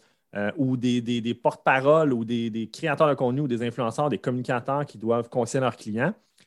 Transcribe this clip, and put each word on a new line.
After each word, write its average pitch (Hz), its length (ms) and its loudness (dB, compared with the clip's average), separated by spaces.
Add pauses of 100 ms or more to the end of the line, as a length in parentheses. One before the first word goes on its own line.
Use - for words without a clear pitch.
(340)
euh, 104 220 -2
ou 131 220 0
des, 123 240 0
des, 120 180 -2
des 113 140 -2
porte-paroles 147 800 2
ou 113 100 -2
des, 117 240 -2
des 110 220 -6
créateurs 151 400 0
de 139 40 2
contenu 127 280 -2
ou 143 60 -2
des 120 140 -2
influenceurs, 120 460 -2
des 110 80 -2
communicateurs 127 720 -4
qui - 100 -18
doivent 113 320 -2
conseiller 127 320 2
leurs 123 160 0
clients, 120 380 -2 (320)